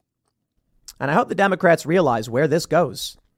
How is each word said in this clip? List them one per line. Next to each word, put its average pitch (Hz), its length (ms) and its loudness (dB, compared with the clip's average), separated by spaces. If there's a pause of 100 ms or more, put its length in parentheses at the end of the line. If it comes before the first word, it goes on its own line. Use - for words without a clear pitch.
(1000)
And 135 100 -4
I 151 60 0
hope 247 140 0
the 208 60 -4
Democrats 185 480 2
realize 135 460 0
where 131 180 0
this 135 200 -2
goes. 147 500 -2 (200)